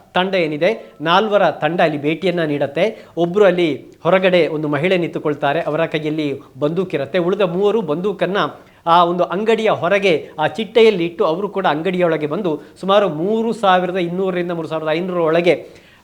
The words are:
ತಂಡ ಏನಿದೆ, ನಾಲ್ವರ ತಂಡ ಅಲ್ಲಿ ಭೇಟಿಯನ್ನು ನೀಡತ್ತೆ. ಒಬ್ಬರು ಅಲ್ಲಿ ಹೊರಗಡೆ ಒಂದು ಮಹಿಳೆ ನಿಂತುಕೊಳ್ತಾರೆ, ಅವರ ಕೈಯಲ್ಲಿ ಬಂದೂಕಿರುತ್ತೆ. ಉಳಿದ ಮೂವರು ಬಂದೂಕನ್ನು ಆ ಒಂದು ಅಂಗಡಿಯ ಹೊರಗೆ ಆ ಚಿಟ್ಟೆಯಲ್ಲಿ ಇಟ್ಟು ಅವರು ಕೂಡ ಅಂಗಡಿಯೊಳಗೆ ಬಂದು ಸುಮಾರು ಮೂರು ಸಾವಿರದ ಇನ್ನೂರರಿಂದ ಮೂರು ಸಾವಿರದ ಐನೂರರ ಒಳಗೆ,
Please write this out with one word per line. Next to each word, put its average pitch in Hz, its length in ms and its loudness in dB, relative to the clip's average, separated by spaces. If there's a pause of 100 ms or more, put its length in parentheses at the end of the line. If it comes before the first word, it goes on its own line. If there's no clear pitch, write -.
(140)
ತಂಡ 185 220 0
ಏನಿದೆ, 165 680 -2
ನಾಲ್ವರ 190 500 2
ತಂಡ 165 300 -2
ಅಲ್ಲಿ 151 200 0
ಭೇಟಿಯನ್ನು 170 440 -2
ನೀಡತ್ತೆ. 151 640 -4 (100)
ಒಬ್ಬರು 175 280 2
ಅಲ್ಲಿ 175 400 0 (180)
ಹೊರಗಡೆ 180 440 4
ಒಂದು 156 200 -4
ಮಹಿಳೆ 156 300 0
ನಿಂತುಕೊಳ್ತಾರೆ, 151 640 -2
ಅವರ 156 240 -2
ಕೈಯಲ್ಲಿ 151 540 -4 (200)
ಬಂದೂಕಿರುತ್ತೆ. 160 580 -4
ಉಳಿದ 185 240 0
ಮೂವರು 196 400 0
ಬಂದೂಕನ್ನು 175 800 -2 (260)
ಆ 170 160 6
ಒಂದು 175 200 0
ಅಂಗಡಿಯ 214 460 0
ಹೊರಗೆ 175 600 0 (100)
ಆ 156 80 2
ಚಿಟ್ಟೆಯಲ್ಲಿ 214 580 2
ಇಟ್ಟು 170 200 -2
ಅವರು 175 240 -2
ಕೂಡ 190 180 -2
ಅಂಗಡಿಯೊಳಗೆ 160 600 0
ಬಂದು 160 340 -4 (180)
ಸುಮಾರು 190 300 2
ಮೂರು 214 440 -2
ಸಾವಿರದ 185 440 2
ಇನ್ನೂರರಿಂದ 180 540 -2
ಮೂರು 165 160 -6
ಸಾವಿರದ 156 220 -4
ಐನೂರರ 175 300 -2
ಒಳಗೆ, 165 480 2 (360)